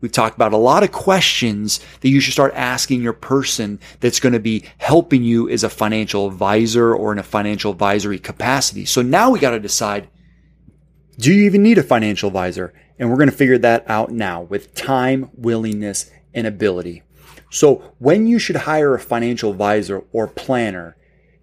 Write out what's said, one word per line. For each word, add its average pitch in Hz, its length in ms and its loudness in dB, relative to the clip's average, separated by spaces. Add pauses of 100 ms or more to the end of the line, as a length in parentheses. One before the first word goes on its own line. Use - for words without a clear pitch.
We've 117 120 -8
talked 110 240 0
about 107 180 2
a 107 40 4
lot 143 260 4
of - 80 -2
questions 113 880 -2 (200)
that 131 80 0
you 139 120 4
should 135 120 -2
start 139 220 2
asking 127 480 -2
your 117 100 -2
person 117 680 -4 (220)
that's 120 200 0
gonna 120 200 2
be 110 240 -2 (140)
helping 147 440 2
you 117 280 2
as 113 140 -2
a 107 60 -4
financial 107 580 -2
advisor 110 680 2
or 107 180 -2
in 104 60 -4
a 95 60 -8
financial 104 480 -4
advisory 101 460 0
capacity. 117 680 -4
So - 160 0
now 180 280 2
we 226 80 0
gotta 120 220 0
decide, 104 480 -4 (1120)
do 135 160 4
you 202 100 6
even 202 180 4
need 220 160 6
a 147 40 4
financial 107 460 0
advisor? 92 440 -6 (280)
And 120 100 -2
we're 123 60 2
gonna 139 140 4
figure 127 280 2
that 117 300 2
out 110 220 -2
now 95 320 -6
with 95 320 -10
time, 131 600 -2
willingness, 113 760 -4 (240)
and 113 140 -4
ability. 90 560 -4 (440)
So - 500 0
when 175 280 2
you 233 140 2
should - 160 -4
hire 147 380 0
a 117 60 -2
financial 117 520 -4
advisor 101 500 -2 (100)
or 113 140 -2
planner 101 720 -6 (460)